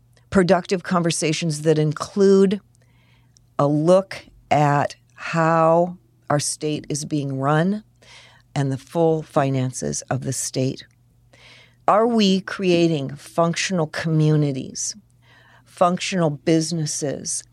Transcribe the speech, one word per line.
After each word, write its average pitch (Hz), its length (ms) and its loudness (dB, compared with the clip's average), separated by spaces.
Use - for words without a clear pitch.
productive 180 540 2
conversations 160 800 -2
that 156 140 4
include 196 840 2
a 143 100 2
look 165 580 2
at 143 460 2
how 165 840 2
our 147 100 0
state 151 480 -6
is 151 160 -8
being 139 340 -6
run 160 460 0
and 139 160 -2
the 135 60 -4
full 160 440 0
finances 139 840 -2
of 135 180 -6
the 139 120 -6
state. - 520 -6
Are 214 180 4
we 202 320 2
creating 165 760 0
functional 170 720 -2
communities, 151 1080 -2
functional 175 640 -2
businesses, 156 1200 -4